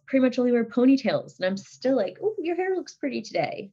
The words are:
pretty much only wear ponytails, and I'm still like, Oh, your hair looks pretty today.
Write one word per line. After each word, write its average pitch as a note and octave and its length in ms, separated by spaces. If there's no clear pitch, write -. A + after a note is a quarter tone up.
pretty C4+ 180
much B3 140
only B3 140
wear A#3+ 140
ponytails, A#3 720
and F3+ 80
I'm F#3+ 120
still - 380
like, A3+ 260
Oh, G#4+ 180
your E4+ 160
hair F#4 200
looks - 180
pretty A#3+ 280
today. - 520